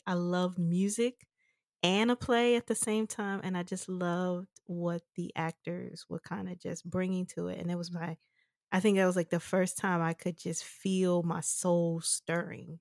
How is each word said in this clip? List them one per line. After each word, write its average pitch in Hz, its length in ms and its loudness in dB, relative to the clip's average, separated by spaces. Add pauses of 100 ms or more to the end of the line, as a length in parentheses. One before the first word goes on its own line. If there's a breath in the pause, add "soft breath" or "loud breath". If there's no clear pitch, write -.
I 185 60 0
loved 180 440 0
music 196 680 0 (560)
and 202 260 4
a 247 60 4
play 240 400 4
at 233 120 0
the 220 80 0
same 220 320 0
time. 196 360 -4
And 185 140 -2
I 175 60 -2
just 180 260 -8
loved 180 580 -2 (180)
what 175 380 -2 (120)
the - 200 -6
actors 170 760 -6
were - 100 -6
kinda 185 360 -8
just 175 340 -10
bringing 185 380 0
to 170 200 -6
it. 180 120 -6
And 175 100 -4
it 175 60 0
was 175 160 -6
my, 165 260 -6 (540)
I 185 80 2
think 202 180 6
that 190 80 8
was, 185 120 4
like, 170 140 0
the 170 100 2
first 185 360 2
time 180 240 2
I 165 120 2
could 165 240 -6
just - 260 -6
feel 185 600 2
my 170 180 0
soul 170 600 2
stirring. - 800 -4